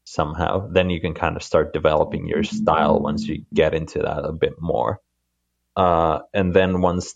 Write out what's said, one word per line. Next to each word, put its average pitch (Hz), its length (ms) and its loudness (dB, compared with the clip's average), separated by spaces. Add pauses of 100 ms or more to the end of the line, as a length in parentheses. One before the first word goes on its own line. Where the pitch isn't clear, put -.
somehow. 85 640 -2
Then 90 180 4
you 85 120 -2
can 82 120 -4
kind 80 220 -2
of 82 80 -10
start 78 300 0
developing 78 520 0
your - 200 -2
style - 560 2
once 73 260 -4
you 78 160 -8 (100)
get 78 200 2
into 78 260 -4
that 73 240 -4
a - 80 -4
bit 78 300 -4
more. 60 400 -2 (760)
Uh, 82 460 4 (120)
and 92 220 0
then 92 260 4
once 90 340 0